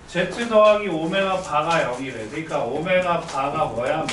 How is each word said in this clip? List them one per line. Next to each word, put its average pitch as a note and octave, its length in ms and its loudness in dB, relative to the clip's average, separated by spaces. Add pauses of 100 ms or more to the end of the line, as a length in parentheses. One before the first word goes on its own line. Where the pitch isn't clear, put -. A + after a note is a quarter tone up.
Z F#3 400 -4
더하기 G#3+ 400 6
오메가 F#3 540 -2
바가 D3+ 420 0
영이래. B2 460 -6
그러니까 D#3 340 -6
오메가 E3+ 560 0
바가 - 460 -2
뭐야? B2+ 480 -2